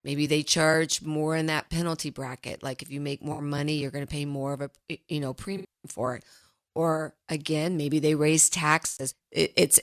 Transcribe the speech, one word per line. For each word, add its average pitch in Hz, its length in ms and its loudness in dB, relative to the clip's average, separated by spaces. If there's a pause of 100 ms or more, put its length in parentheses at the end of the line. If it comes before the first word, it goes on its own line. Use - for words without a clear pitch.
Maybe 143 220 0
they 151 160 2
charge 160 640 2
more 156 320 0
in 160 100 0
that 156 240 -2
penalty 165 400 -2
bracket. 131 540 -10
Like, 131 180 -8
if - 80 -16
you 139 100 -8
make 143 220 -6
more 147 200 -6
money, 147 340 -2
you're 143 160 -4
gonna 139 160 -6
pay 147 180 -6
more 139 280 -4
of 139 80 -8
a, 143 100 -8 (180)
y-, 165 80 -10 (100)
you 151 120 -4
know, 131 160 -4
premium 196 320 -10 (200)
for 123 280 -4
it. - 80 -16 (520)
Or 160 380 0 (140)
again, 156 500 -2
maybe 151 220 0
they 151 160 4
raise 151 340 4
taxes. 156 640 0 (180)
It, 165 240 2
it's - 280 6